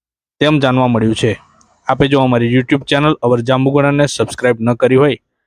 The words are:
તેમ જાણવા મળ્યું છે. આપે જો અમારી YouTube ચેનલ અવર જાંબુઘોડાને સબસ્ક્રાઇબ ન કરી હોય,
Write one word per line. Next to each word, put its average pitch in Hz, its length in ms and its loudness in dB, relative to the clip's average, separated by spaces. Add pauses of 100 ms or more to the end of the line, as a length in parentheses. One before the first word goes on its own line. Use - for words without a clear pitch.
(420)
તેમ 151 180 0
જાણવા 127 280 0
મળ્યું 113 280 0
છે. 110 260 -4 (460)
આપે 135 200 0
જો 139 140 2
અમારી 120 340 0
YouTube 135 280 0
ચેનલ 147 300 0
અવર 123 260 0
જાંબુઘોડાને 139 680 0
સબસ્ક્રાઇબ 120 540 -2
ન 117 140 0
કરી 123 220 0
હોય, 135 200 2 (320)